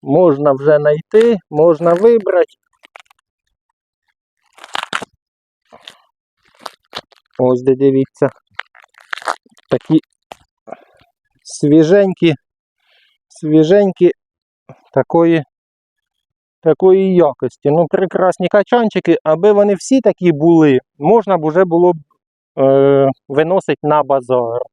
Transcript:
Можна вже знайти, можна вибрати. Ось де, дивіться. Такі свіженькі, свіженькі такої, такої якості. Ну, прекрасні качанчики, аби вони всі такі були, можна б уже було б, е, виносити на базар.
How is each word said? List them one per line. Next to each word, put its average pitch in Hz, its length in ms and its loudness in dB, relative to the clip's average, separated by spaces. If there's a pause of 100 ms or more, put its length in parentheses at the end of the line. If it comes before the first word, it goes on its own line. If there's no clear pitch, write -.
Можна 147 480 0
вже 143 240 0
знайти, 165 600 0 (140)
можна 165 440 0
вибрати. 190 580 0 (4000)
Ось 127 240 -2
де, 131 120 -2
дивіться. 135 540 -4 (1400)
Такі 156 280 -2 (1500)
свіженькі, 165 920 0 (920)
свіженькі 170 840 0 (840)
такої, 165 480 0 (1200)
такої 190 520 2
якості. 143 560 -2
Ну, 160 180 0
прекрасні 185 600 -2
качанчики, 202 760 0
аби 165 280 0
вони 202 220 2
всі 262 260 -2
такі 180 320 0
були, 151 460 2 (200)
можна 190 400 0
б 156 60 -6
уже 160 200 0
було 175 280 0
б, 170 40 -4 (600)
е, 139 500 2 (200)
виносити 156 540 -4
на 151 200 0
базар. 123 580 -4 (120)